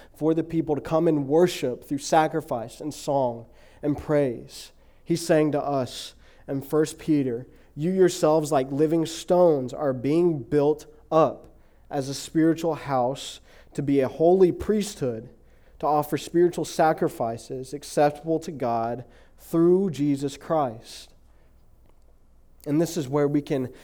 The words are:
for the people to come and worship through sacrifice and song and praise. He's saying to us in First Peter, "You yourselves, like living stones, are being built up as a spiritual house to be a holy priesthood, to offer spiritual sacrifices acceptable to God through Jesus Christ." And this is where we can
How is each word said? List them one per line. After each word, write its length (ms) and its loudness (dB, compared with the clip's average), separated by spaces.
for 200 0
the 100 0
people 320 -2
to 60 -2
come 260 0
and 200 2
worship 560 2
through 140 -6
sacrifice 840 -2
and 140 -8
song 540 -4
and 160 -2
praise. 760 -2
He's 220 -2
saying 280 4
to 80 -2
us 520 -6
in 160 -6
First 380 -2
Peter, 480 -2
"You 160 -4
yourselves, 640 4
like 180 0
living 360 0
stones, 680 2
are 200 -2
being 460 2
built 460 0
up 380 2
as 200 -4
a 40 -8
spiritual 600 0
house 640 -4
to 80 -4
be 200 2
a 80 0
holy 420 6
priesthood, 800 -4
to 80 -2
offer 300 0
spiritual 480 0
sacrifices 1080 -2
acceptable 640 0
to 120 -8
God 540 -4
through 540 4
Jesus 440 -2
Christ." 800 -4
And 140 0
this 160 -2
is 100 -4
where 200 0
we 140 0
can 280 -4